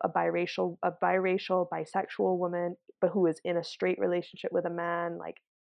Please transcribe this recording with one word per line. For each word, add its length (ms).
a 60
biracial, 720
a 80
biracial, 800
bisexual 680
woman, 380
but 100
who 160
is 180
in 140
a 40
straight 380
relationship 520
with 120
a 60
man. 480
Like, 180